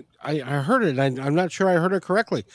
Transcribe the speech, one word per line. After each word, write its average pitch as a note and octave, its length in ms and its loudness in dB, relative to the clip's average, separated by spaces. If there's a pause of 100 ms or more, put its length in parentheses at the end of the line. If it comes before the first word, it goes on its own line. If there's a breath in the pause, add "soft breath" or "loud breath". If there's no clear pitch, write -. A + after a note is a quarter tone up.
(240)
I, D3 180 -4
I C#3 200 -2
heard A3+ 220 0
it, C#3 140 0
and C3+ 220 0
I, C3+ 40 -8
I'm C#3+ 120 0
not F3 160 0
sure F#3+ 180 0
I F3+ 40 4
heard F3 200 2
it F#3 80 -2
correctly. F3+ 420 -2 (120 soft breath)